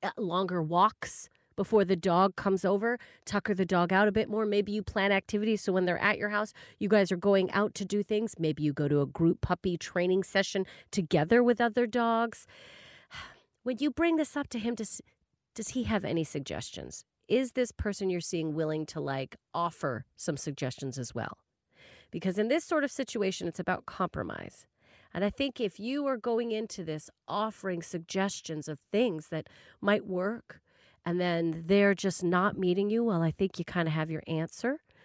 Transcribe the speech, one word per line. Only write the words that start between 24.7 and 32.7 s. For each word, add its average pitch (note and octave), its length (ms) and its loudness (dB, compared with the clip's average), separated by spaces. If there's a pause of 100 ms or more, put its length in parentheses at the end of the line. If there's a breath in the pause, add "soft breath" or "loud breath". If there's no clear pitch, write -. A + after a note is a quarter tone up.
And F3+ 100 -2
I G3+ 60 0
think C#4 300 -4
if G3 200 -4
you C#4 260 -4
are C4 120 -2
going A#3 340 -2
into G#3+ 320 -6
this D#3 240 -6 (180)
offering F#3+ 540 -4
suggestions E3+ 880 -4
of D3+ 100 -8 (140)
things G3+ 360 0
that D#3 200 -6 (320 loud breath)
might G#3 240 2
work, F#3+ 560 -6 (460 soft breath)
and F3 140 0
then E3 460 0
they're G3+ 280 6
just F#3 280 -2
not F3+ 360 2
meeting F#3+ 320 2